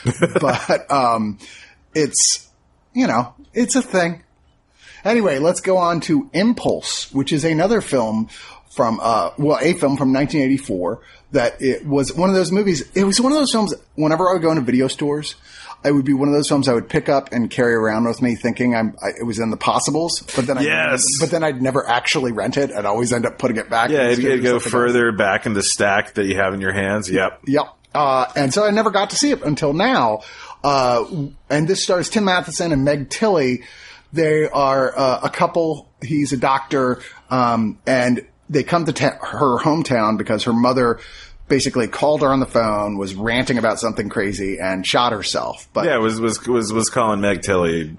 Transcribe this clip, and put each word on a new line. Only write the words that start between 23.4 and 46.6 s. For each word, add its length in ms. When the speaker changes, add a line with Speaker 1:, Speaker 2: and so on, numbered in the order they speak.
Speaker 2:
it 140
back 200
Speaker 1:
Yeah, 120
Speaker 2:
and 100
Speaker 1:
it'd, 120
it'd 180
go 160
Speaker 2:
something 80
else. 40
Speaker 1:
further 420
back 340
in 80
the 80
stack 520
that 120
you 100
have 160
in 80
your 120
hands. 380
Yep. 360
Speaker 2:
Yep. 180
Uh, 320
and 160
so 120
I 60
never 200
got 200
to 60
see 140
it 120
until 300
now. 480
Uh, 420
and 180
this 160
stars 280
Tim 140
Matheson 480
and 120
Meg 240
Tilly. 540
They 360
are, 500
uh, 240
a 80
couple. 580
He's 300
a 40
doctor, 640
um, 560
and 400
they 160
come 220
to 60
ta-, 300
her 360
hometown 600
because 260
her 80
mother 460
basically 420
called 340
her 60
on 120
the 60
phone, 520
was 160
ranting 440
about 220
something 280
crazy, 500
and 280
shot 260
herself. 600
But 120
Speaker 1:
Yeah, 140
was, 220
was, 260
was, 260